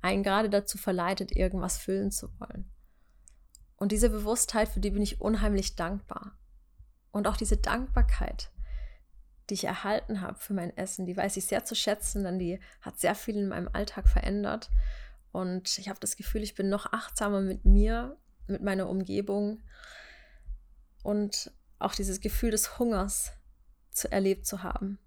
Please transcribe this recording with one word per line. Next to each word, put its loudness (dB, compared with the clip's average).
einen 2
gerade 2
dazu 0
verleitet, -2
irgendwas 2
füllen -2
zu -8
wollen. -10
Und 0
diese 6
Bewusstheit, 0
für -2
die 0
bin 2
ich -2
unheimlich 2
dankbar. -8
Und 0
auch 0
diese 4
Dankbarkeit, 2
die -2
ich -4
erhalten -2
habe -8
für -6
mein -4
Essen, -4
die -4
weiß 0
ich -4
sehr 0
zu -6
schätzen, -2
denn -2
die -2
hat -12
sehr 4
viel -6
in 0
meinem -4
Alltag 2
verändert. 2
Und -4
ich -8
habe -8
das -4
Gefühl, -4
ich -8
bin 0
noch -2
achtsamer -2
mit 0
mir, 8
mit -4
meiner 0
Umgebung -2
und -2
auch -2
dieses -2
Gefühl 0
des -2
Hungers 0
zu, -2
erlebt 2
zu -6
haben. -4